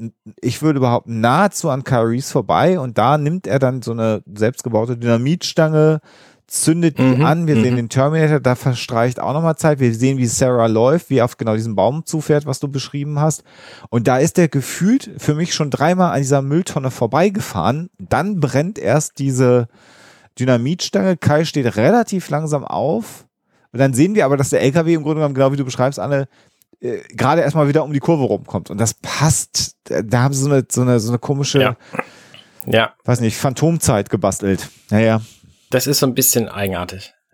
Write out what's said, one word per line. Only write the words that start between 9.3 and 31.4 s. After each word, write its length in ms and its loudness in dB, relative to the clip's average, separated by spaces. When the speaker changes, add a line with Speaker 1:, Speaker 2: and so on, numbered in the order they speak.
Speaker 1:
nochmal 220 0
Zeit, 240 2
wir 160 2
sehen, 220 0
wie 100 0
Sarah 400 2
läuft, 420 2
wie 120 2
auf 160 0
genau 180 -2
diesen 200 -4
Baum 300 0
zufährt, 400 -2
was 140 -6
du 80 -6
beschrieben 540 -6
hast 220 -2
und 180 -2
da 100 2
ist 200 0
der 120 4
gefühlt 680 -2
für 160 -2
mich 200 -4
schon 160 -2
dreimal 420 2
an 100 0
dieser 200 2
Mülltonne 500 -2
vorbeigefahren, 1080 -2
dann 440 -2
brennt 360 -2
erst 420 -2
diese 500 2
Dynamitstange, 800 0
Kai 280 2
steht 320 -2
relativ 520 2
langsam 360 -4
auf 600 -4
und 80 -4
dann 140 4
sehen 220 4
wir 100 4
aber, 120 2
dass 120 0
der 120 2
L 100 2
K 140 0
W 80 2
im 100 0
Grunde 180 -2
genommen, 140 0
genau 180 2
wie 40 -2
du 80 -2
beschreibst, 340 -2
Anne, 280 -2
äh, 180 -6
gerade 260 2
erstmal 280 2
wieder 160 2
um 80 -6
die 60 0
Kurve 260 0
rumkommt. 440 -4
Und 100 -6
das 140 -2
passt, 920 -4
da, 160 -2
da 220 0
haben 100 2
sie 100 -2
so 80 0
eine, 180 2
so 120 -2
eine, 180 2
so 100 -4
eine 100 -2
komische, 420 -2